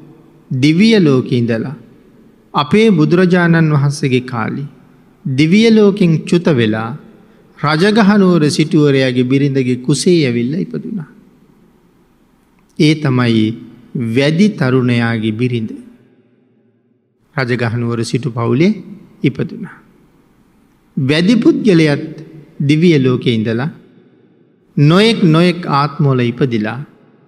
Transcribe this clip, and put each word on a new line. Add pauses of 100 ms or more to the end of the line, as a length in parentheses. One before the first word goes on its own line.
(520)
දිව්‍ය
ලෝකෙ
ඉඳලා (800)
අපේ
බුදුරජාණන්
වහන්සේගේ
කාලේ (560)
දිව්‍ය
ලෝකෙන්
චුත
වෙලා (720)
රජගහනුවර
සිටුවරයාගේ
බිරිඳගේ
කුසේ
ඇවිල්ලා
ඉපදුනා. (1700)
ඒ
තමයි (640)
වැඩි
තරුණයාගේ
බිරිඳ. (1600)
රජගහනුවර
සිටු
පවුලේ (480)
ඉපදුනා. (1200)
වැඩි
පුද්ගලයත් (520)
දිව්‍ය
ලෝකේ
ඉඳලා (1080)
නොයෙක්,
නොයෙක්
ආත්මවල
ඉපදිලා (480)